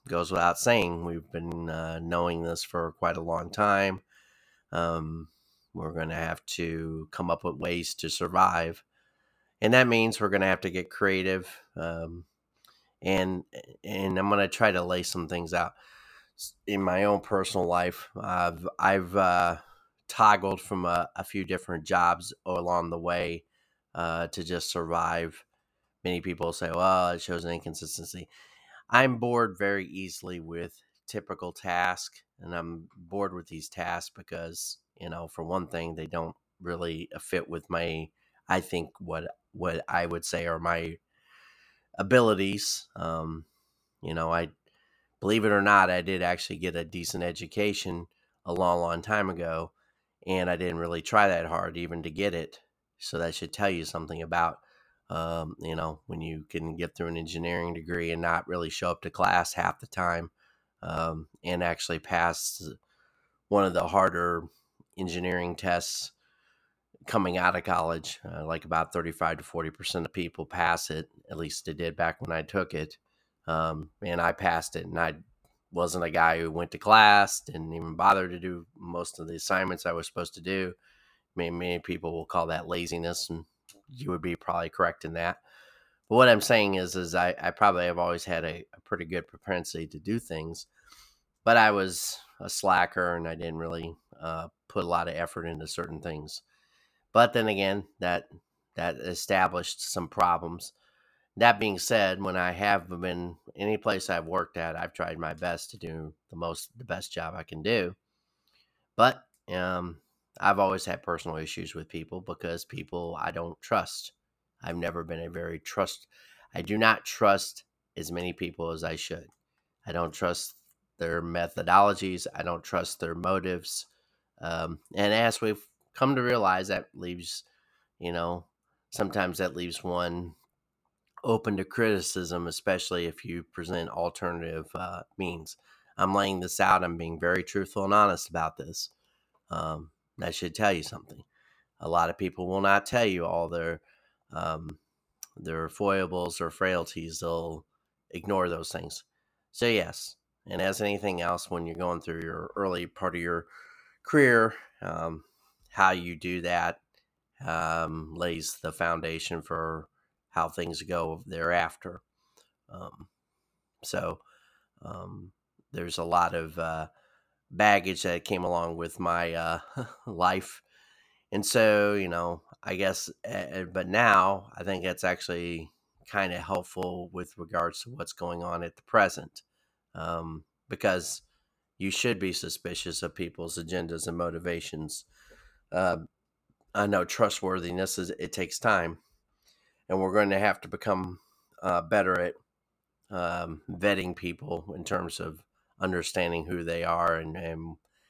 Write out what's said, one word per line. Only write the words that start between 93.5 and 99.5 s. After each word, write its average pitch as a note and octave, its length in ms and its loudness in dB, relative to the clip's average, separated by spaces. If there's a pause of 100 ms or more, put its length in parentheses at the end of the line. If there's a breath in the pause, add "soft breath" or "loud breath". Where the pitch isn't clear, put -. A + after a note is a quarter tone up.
really, E2 380 -6 (240)
uh, E2 300 -6 (200)
put G2 160 -2
a E2+ 40 -6
lot E2+ 200 0
of D#2+ 80 -6
effort E2 280 -6
into D#2+ 220 -8
certain D#2+ 340 -8
things. D#2 400 -8 (720)
But A#2+ 220 8
then A2+ 140 4
again, G2 360 2 (160)
that, F2 280 0 (460)
that E2 220 -2
established F2+ 960 0